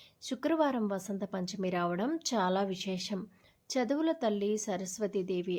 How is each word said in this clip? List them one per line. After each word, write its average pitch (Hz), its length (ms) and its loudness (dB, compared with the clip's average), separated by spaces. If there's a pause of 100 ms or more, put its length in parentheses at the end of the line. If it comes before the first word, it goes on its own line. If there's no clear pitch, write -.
(220)
శుక్రవారం 269 680 2
వసంత 196 360 -4
పంచమి 185 460 -4
రావడం 175 460 0
చాలా 196 460 2
విశేషం. 185 600 -2 (480)
చదువుల 285 420 2
తల్లి 214 460 2
సరస్వతీదేవి 190 1000 -2